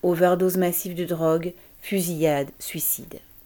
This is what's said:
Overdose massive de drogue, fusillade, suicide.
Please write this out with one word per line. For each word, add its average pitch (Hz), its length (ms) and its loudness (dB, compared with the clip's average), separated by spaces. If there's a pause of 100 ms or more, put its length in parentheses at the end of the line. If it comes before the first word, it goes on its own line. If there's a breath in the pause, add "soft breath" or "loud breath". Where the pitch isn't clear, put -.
Overdose 180 560 4
massive 175 360 -2
de 170 120 -4
drogue, 165 480 0 (260 loud breath)
fusillade, 160 800 0
suicide. - 600 -6 (260)